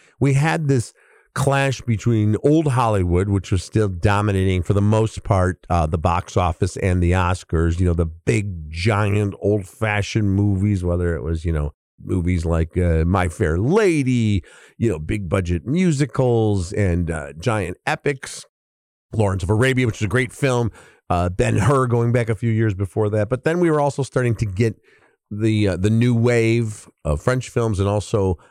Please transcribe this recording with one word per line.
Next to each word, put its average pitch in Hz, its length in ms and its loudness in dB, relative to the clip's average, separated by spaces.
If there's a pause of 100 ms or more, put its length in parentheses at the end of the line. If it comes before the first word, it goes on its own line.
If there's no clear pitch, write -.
(200)
we 135 140 2
had 160 340 0
this 135 260 0 (400)
clash 139 480 0
between 107 600 0
old 151 240 4
Hollywood, 101 600 2
which 98 240 -2
was 92 120 0
still 107 240 0
dominating 95 760 0
for 98 120 0
the 101 80 2
most 110 420 0
part, 92 440 0
uh, 85 200 0
the 80 100 -2
box 87 400 -2
office 90 400 0
and 90 240 0
the 87 120 4
Oscars, 87 640 0
you 92 80 2
know, 85 60 2
the 82 120 0
big, 85 640 -4
giant, 101 720 0
old-fashioned 104 880 -2
movies, 98 520 0
whether 87 320 0
it 64 80 -8
was, 82 200 -4
you 87 80 -2
know, 73 220 -2 (320)
movies 90 400 0
like, 82 320 -2
uh, 82 280 2
My 87 240 2
Fair 82 280 -2
Lady, 127 840 0 (340)
you 117 120 0
know, 78 100 -2
big 95 280 -6
budget 87 380 -2
musicals 123 1080 0
and, 87 380 0
uh, 73 240 -8
giant 92 440 -4 (100)
epics. - 580 -6 (640)
Lawrence 98 300 0
of 85 80 -2
Arabia, 127 380 2
which 107 100 -4
is 110 80 -4
a - 20 0
great 120 240 -2
film. 120 380 0 (400)
Uh, 90 200 0
Ben-Hur, 117 580 2
going 120 240 0
back 117 180 0
a 113 60 -2
few 117 160 -2
years 110 240 0
before 104 340 -2
that. 107 200 0
But 123 140 -4
then 170 160 0
we 170 120 2
were 151 80 2
also 143 240 -2
starting 123 320 -2
to - 100 -4
get 98 300 0 (560)
the, 104 380 0
uh, 87 80 -2
the 95 120 2
new 120 240 4
wave 113 760 2 (160)
of 73 180 -2
French 127 280 -2
films 113 300 -2
and 98 100 2
also, 101 480 0 (140)